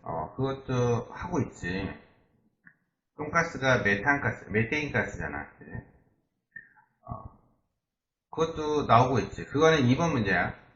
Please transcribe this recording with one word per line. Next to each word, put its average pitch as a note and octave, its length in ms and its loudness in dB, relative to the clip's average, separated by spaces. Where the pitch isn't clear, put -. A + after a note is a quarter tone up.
어, D#2+ 340 -8
그것도 B2 760 -2
하고 E3+ 280 -4
있지. F#2 520 -6
똥가스가 D3 680 0
메탄가스, A#2+ 680 0
메테인가스잖아. G#2 1000 -2
그지? - 120 -20
어, - 240 -12
그것도 D3+ 560 -2
나오고 B2 340 6
있지. - 260 -8
그거는 D3+ 400 4
이 B2+ 100 6
번 E3 160 2
문제야. F#2 420 0